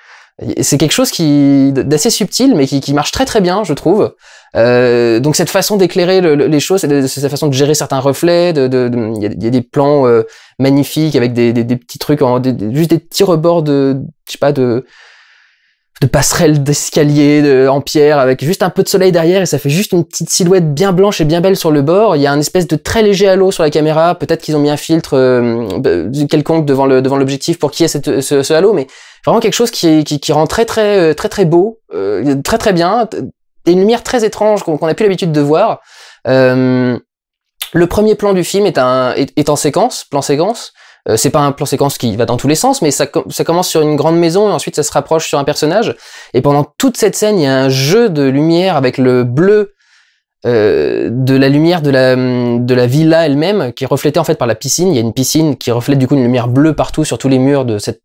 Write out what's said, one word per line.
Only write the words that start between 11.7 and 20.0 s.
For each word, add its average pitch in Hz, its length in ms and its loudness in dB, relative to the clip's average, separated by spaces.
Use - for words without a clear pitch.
petits - 220 -12
trucs, 147 240 -2
en, 123 160 2
des, 123 160 -2
des, 110 220 -6
juste 160 160 0
des 165 80 2
petits - 240 -2
rebords 170 400 0
de, 139 340 0
je - 60 -14
sais - 40 -16
pas, 143 140 0
de, 127 340 -2
de 139 60 0
passerelles 151 560 2
d'escalier, 147 800 2
de, 135 260 4
en 139 140 0
pierre, 147 380 2
avec 131 260 0
juste 185 160 -2
un 190 80 0
peu 190 140 0
de - 40 -10
soleil 190 240 2
derrière, 175 300 2
et 214 60 -2
ça 147 100 -2
fait 139 140 -2
juste 190 220 -2
une 170 120 2